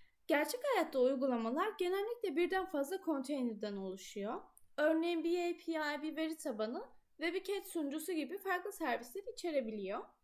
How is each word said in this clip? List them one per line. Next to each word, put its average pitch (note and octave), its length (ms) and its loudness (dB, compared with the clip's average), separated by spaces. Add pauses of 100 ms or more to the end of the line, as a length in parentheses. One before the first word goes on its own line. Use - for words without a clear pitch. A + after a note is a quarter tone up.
(280)
Gerçek D#4 360 2
hayatta F#4 360 2
uygulamalar B3+ 800 4
genellikle G4 580 0
birden F4 300 2
fazla E4+ 360 -2
konteynerden B3+ 760 -2
oluşuyor. G3 640 -6 (360)
Örneğin D#4+ 460 4
bir F4 280 2
A F4 60 -6
P - 140 -6
I, D4+ 300 0
bir D4+ 140 -4
veri D#4+ 220 0
tabanı A#3+ 480 -2 (340)
ve A3+ 140 0
bir F#4+ 100 -2
CAT F#4+ 240 -2
sunucusu D4+ 460 -2
gibi D#4 240 -2
farklı F#4+ 340 -2
servisleri D#4 600 -2
içerebiliyor. A3 720 -2 (200)